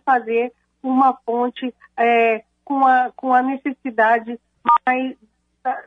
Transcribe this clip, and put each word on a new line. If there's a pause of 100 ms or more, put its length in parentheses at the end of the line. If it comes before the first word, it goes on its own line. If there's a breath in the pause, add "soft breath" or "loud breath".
fazer (320)
uma
ponte, (240 soft breath)
é, (200)
com
a,
com
a
necessidade (480)
mais (480)
da,